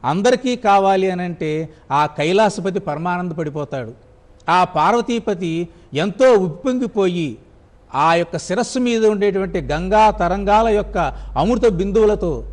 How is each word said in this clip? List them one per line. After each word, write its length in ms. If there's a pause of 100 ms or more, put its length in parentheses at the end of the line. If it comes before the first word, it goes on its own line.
అందరికీ 520
కావాలి 540
అని 120
అంటే 260 (440)
ఆ 140
కైలాసపతి 720
పరమానంద 520
పడిపోతాడు. 600 (540)
ఆ 120 (120)
పార్వతీపతి 800 (440)
ఎంతో 340 (100)
ఉప్పొంగిపోయి 880 (640)
ఆ 240
యొక్క 240
శిరస్సు 400
మీద 280
ఉండేటువంటి 560
గంగా 480
తరంగాల 580
యొక్క 300 (380)
అమృత 360
బిందువులతో 600 (200)